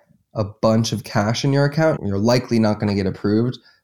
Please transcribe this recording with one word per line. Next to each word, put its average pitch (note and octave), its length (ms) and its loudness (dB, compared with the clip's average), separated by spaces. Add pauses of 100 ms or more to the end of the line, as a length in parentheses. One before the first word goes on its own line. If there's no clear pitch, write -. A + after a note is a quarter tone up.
(340)
a A2 100 -2
bunch A2 480 0
of G#2+ 120 -6
cash A2 420 -2
in C#3 80 2
your C#3 100 2
account, D#3 400 0
you're G2 140 -4
likely A#2 400 2
not G#2+ 200 2
gonna G#2 160 0
get G2 120 0
approved A2 520 0 (260)